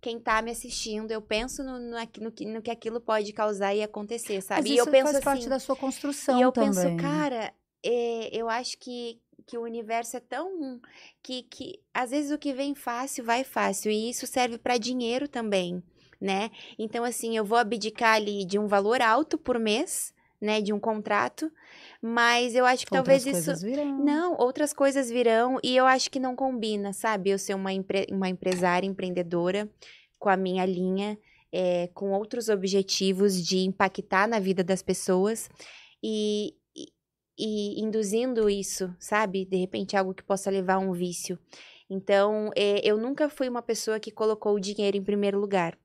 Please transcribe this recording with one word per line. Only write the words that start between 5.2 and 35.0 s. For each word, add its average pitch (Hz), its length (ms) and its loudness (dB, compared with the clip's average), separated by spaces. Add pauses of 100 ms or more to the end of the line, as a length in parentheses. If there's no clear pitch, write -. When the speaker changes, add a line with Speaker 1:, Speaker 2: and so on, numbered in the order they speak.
Speaker 2:
parte 277 180 2
Speaker 1:
assim, 233 80 -6
Speaker 2:
da 262 100 0
sua 269 160 -4
construção 269 640 0
Speaker 1:
e - 20 8
eu 254 100 8
penso, 214 300 2
Speaker 2:
também. 175 160 2
Speaker 1:
"Cara, 269 560 -2 (320)
é, 233 500 -2
eu 226 140 -4
acho 240 300 -4
que, 240 400 -10 (260)
que - 140 -12
o - 20 -6
universo 233 560 -6
é - 20 -6
tão... 277 640 -8 (400)
Que, 254 220 -10
que - 360 -14 (140)
às 240 160 -2
vezes 285 220 -2
o 294 80 -2
que 285 120 -4
vem 277 220 -4
fácil, 254 500 -8
vai 233 200 0
fácil." 202 480 -2
E 214 180 0
isso 247 160 -6
serve 247 320 0
pra 247 220 0
dinheiro 247 480 -2
também, 190 560 -2 (360)
né? 196 300 -2 (300)
Então, 226 240 -4
assim, 226 340 -2
eu 220 80 0
vou 226 140 4
abdicar 220 560 2
ali 208 280 0
de 185 140 0
um 208 80 2
valor 208 380 4
alto 247 340 4
por 247 220 0
mês, 226 580 -2 (240)
né, 214 200 0
de 202 100 -2
um 208 80 0
contrato, 220 720 -2 (500)
mas 233 540 4
eu 247 100 6
acho 254 220 4
que - 80 -2
Speaker 2:
Outras 269 280 6
Speaker 1:
talvez - 20 -4
isso 180 220 0
Speaker 2:
coisas 165 140 -2
virão. 277 440 -2
Speaker 1:
Não, 311 320 2
outras 277 340 2
coisas 269 400 2
virão 240 500 4
e 254 140 2
eu 254 100 8
acho 262 240 4
que - 80 -4
não 254 160 -2
combina, 220 600 -2
sabe? 196 380 0
Eu 196 60 4
ser 196 180 -4
uma 190 180 -2
empre-, 190 360 -2
uma 190 200 0
empresária, 180 580 0
empreendedora, 180 840 -2 (480)
com - 120 -2
a 190 80 6
minha 185 280 0
linha, 190 520 -2 (340)
é, 180 420 0
com 196 200 -2
outros 220 340 -4
objetivos 190 880 2 (100)
de 185 200 0
impactar 190 640 0
na 226 100 0
vida 185 240 0
das 185 180 0
pessoas 190 680 0 (520)